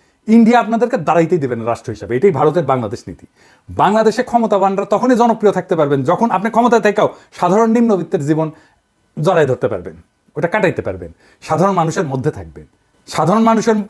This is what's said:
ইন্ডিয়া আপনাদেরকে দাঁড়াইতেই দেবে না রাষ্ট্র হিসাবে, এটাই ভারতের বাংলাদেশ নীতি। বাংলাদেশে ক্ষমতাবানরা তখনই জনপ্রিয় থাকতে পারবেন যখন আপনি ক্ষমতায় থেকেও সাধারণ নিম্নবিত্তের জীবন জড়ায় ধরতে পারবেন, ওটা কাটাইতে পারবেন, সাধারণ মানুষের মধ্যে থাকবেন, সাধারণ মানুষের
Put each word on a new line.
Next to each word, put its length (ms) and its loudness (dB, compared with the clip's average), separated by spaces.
ইন্ডিয়া 320 6
আপনাদেরকে 380 -2
দাঁড়াইতেই 420 0
দেবে 160 -4
না 100 -8
রাষ্ট্র 260 -6
হিসাবে, 260 -6
এটাই 140 4
ভারতের 320 2
বাংলাদেশ 440 -4
নীতি। 200 -16
বাংলাদেশে 540 2
ক্ষমতাবানরা 640 0
তখনই 300 0
জনপ্রিয় 380 2
থাকতে 220 -4
পারবেন 280 0
যখন 280 0
আপনি 180 -2
ক্ষমতায় 320 2
থেকেও 280 0
সাধারণ 380 0
নিম্নবিত্তের 540 0
জীবন 260 -2
জড়ায় 240 2
ধরতে 220 -2
পারবেন, 260 -10
ওটা 120 2
কাটাইতে 340 -2
পারবেন, 340 -10
সাধারণ 300 0
মানুষের 320 -2
মধ্যে 280 -4
থাকবেন, 340 -14
সাধারণ 340 0
মানুষের 340 2